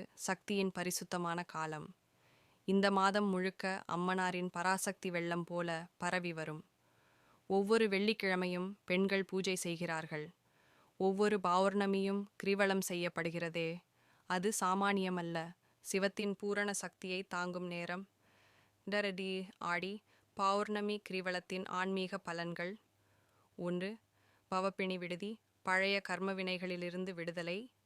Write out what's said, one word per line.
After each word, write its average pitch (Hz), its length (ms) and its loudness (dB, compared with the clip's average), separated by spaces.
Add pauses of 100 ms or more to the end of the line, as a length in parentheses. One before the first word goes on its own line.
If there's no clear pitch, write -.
(140)
சக்தியின் 190 580 -2
பரிசுத்தமான 175 720 -4
காலம். 156 460 -8 (800)
இந்த 196 220 6
மாதம் 196 420 4
முழுக்க 185 500 -2 (140)
அம்மனாரின் 180 600 0
பராசக்தி 185 540 0
வெள்ளம் 170 340 -2
போல 170 320 -4 (220)
பரவி 175 340 -2
வரும். 156 320 -8 (840)
ஒவ்வொரு 202 380 6
வெள்ளிக்கிழமையும் 190 800 2 (140)
பெண்கள் 190 460 2
பூஜை 185 260 0
செய்கிறார்கள். 160 720 -4 (760)
ஒவ்வொரு 196 420 4
பௌர்ணமியும் 196 760 4 (160)
கிரிவலம் 196 520 4
செய்யப்படுகிறதே, 170 800 -2 (600)
அது 185 180 2 (120)
சாமானியமல்ல. 185 800 2 (460)
சிவத்தின் 196 500 0
பூரண 202 380 -2
சக்தியை 185 500 -6
தாங்கும் 180 440 -4
நேரம். 175 380 -6 (840)
டரடி 196 460 0 (260)
ஆடி 175 320 -2 (460)
பௌர்ணமி 208 640 2
கிரிவலத்தின் 185 640 -4
ஆன்மீக 190 600 -2
பலன்கள். 170 460 -6 (840)
ஒன்று, 180 320 -2 (600)
பவப்பிணி 185 480 0
விடுதி, 175 340 -6 (300)
பழைய 190 380 4
கர்ம 190 320 -2
வினைகளிலிருந்து 185 840 -4
விடுதலை. 170 440 -6 (260)